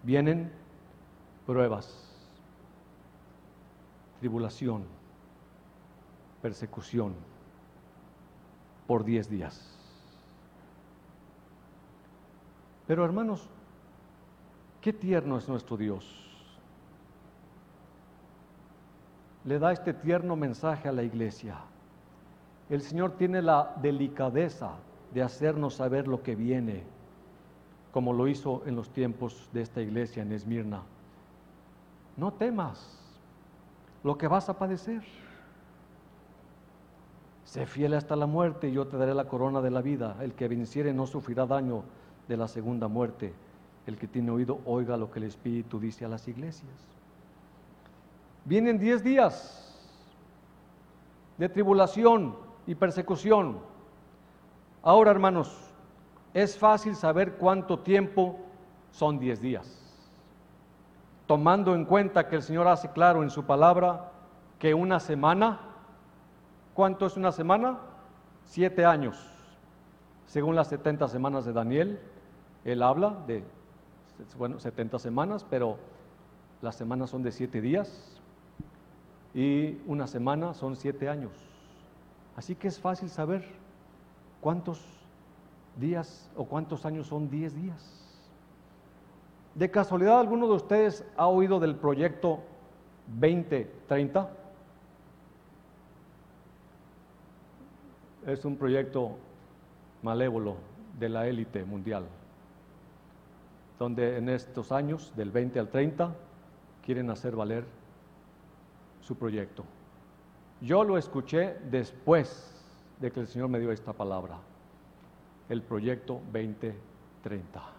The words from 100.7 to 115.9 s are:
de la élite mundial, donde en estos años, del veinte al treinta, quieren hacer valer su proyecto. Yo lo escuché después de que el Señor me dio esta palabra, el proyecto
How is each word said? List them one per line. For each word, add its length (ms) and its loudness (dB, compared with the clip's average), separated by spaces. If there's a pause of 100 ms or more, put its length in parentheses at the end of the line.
de 120 -4
la 160 -2
élite 380 -4
mundial, 420 -8 (1700)
donde 380 0
en 140 -2
estos 420 -4
años, 440 -4
del 140 -4
veinte 280 0
al 100 -2
treinta, 460 0 (680)
quieren 280 -4
hacer 260 -6
valer 300 -4 (1300)
su 160 -10
proyecto. 480 -6 (1000)
Yo 220 2
lo 120 2
escuché 640 -4 (120)
después 920 0 (360)
de 100 -4
que 80 -10
el 80 -6
Señor 220 -6
me 100 -2
dio 140 -2
esta 200 -8
palabra, 460 -8 (1120)
el 120 -4
proyecto 600 -6 (120)